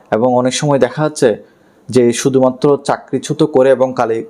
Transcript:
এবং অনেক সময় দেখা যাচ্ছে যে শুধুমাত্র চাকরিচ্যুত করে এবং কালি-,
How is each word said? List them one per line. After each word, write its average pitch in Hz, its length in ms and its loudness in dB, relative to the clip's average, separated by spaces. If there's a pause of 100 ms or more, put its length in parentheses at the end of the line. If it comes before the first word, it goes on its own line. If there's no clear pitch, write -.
(120)
এবং 120 220 0
অনেক 123 200 0
সময় 143 260 0
দেখা 131 240 -2
যাচ্ছে 143 540 -2 (320)
যে 120 240 2
শুধুমাত্র 131 720 0
চাকরিচ্যুত 139 600 -4
করে 135 260 2
এবং 127 260 2
কালি-, 113 340 -2